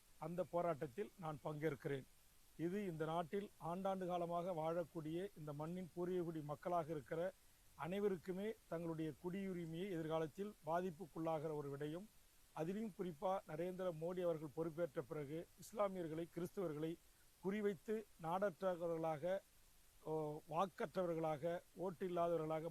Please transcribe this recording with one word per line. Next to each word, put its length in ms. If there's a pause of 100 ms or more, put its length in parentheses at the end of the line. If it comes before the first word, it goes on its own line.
(180)
அந்த 260
போராட்டத்தில் 720
நான் 280
பங்கேற்கிறேன். 600 (500)
இது 300
இந்த 180
நாட்டில் 420 (180)
ஆண்டாண்டு 420
காலமாக 460
வாழக்கூடிய 840
இந்த 180
மண்ணின் 420
பூர்வீகுடி 480
மக்களாக 480
இருக்கிற 300 (540)
அனைவருக்குமே 760 (200)
தங்களுடைய 440 (100)
குடியுரிமையை 680
எதிர்காலத்தில் 640 (120)
பாதிப்புக்குள்ளாகிற 880
ஒரு 160
விடயம். 360 (460)
அதிலும் 460
குறிப்பா 340 (140)
நரேந்திர 540
மோடி 200
அவர்கள் 340
பொறுப்பேற்ற 480
பிறகு 460 (100)
இஸ்லாமியர்களை, 680 (100)
கிறிஸ்தவர்களை 580 (520)
குறிவைத்து 600 (180)
நாடற்றவர்களாக, 1200 (640)
ஓ, 460
வாக்கற்றவர்களாக, 1120 (100)
ஓட்டு 360
இல்லாதவர்களாக 640